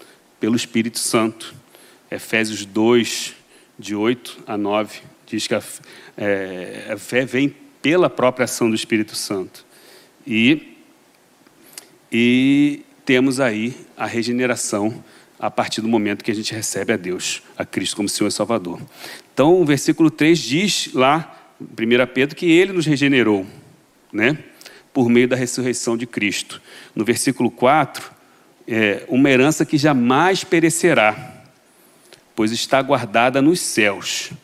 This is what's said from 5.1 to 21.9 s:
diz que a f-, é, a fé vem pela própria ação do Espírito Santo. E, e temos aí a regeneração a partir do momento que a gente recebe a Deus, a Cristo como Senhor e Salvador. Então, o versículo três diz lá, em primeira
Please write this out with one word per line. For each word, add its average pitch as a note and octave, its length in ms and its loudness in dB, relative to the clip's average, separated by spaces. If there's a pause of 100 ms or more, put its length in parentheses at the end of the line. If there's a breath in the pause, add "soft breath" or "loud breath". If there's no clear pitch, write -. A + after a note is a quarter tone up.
diz G#2+ 200 -6
que - 80 -4
a G#2 80 -2
f-, - 180 -18 (380 loud breath)
é, G2 720 -6
a G#2 60 -6
fé B2 260 -2
vem C#3 300 -2 (260)
pela E3+ 300 2
própria B2 340 0
ação A#2 240 -2
do A2 80 0
Espírito A2 400 -4
Santo. - 480 -8 (600 loud breath)
E, A#2 500 0 (1400 loud breath)
e C3 720 2 (240)
temos B2+ 340 2
aí A#2 340 -2 (220)
a - 80 -8
regeneração A#2 960 -4 (360 loud breath)
a G#2+ 120 -6
partir - 300 -4
do A2 80 -4
momento G#2 340 0
que - 80 -4
a G#2 40 -2
gente G#2+ 180 -6
recebe G#2+ 400 -4
a A2 60 0
Deus, F2+ 440 -8 (140 loud breath)
a F2 80 -6
Cristo - 320 -6
como G2+ 120 -2
Senhor G#2+ 200 -2
e F#2 40 -4
Salvador. G2 460 -4 (540 loud breath)
Então, E3+ 280 4
o E3+ 40 2
versículo D3+ 460 2
três D#3 280 2
diz D3 540 -2
lá, C#3+ 680 0
em - 60 -16
primeira A#2+ 420 2